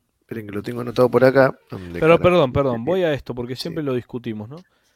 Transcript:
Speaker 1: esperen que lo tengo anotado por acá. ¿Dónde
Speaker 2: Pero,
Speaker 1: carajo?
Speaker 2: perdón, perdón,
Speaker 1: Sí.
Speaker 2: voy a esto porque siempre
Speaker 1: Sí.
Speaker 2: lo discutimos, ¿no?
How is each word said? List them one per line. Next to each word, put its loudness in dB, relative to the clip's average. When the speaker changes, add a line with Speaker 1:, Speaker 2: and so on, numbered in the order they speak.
Speaker 1:
esperen -12
que -14
lo -6
tengo -8
anotado 2
por 4
acá. 4
¿Dónde -10
Speaker 2:
Pero, 6
Speaker 1:
carajo? -2
Speaker 2:
perdón, 2
perdón, 0
Speaker 1:
Sí. -8
Speaker 2:
voy 0
a 0
esto -8
porque -8
siempre -8
Speaker 1:
Sí. -6
Speaker 2:
lo -2
discutimos, -8
¿no? -16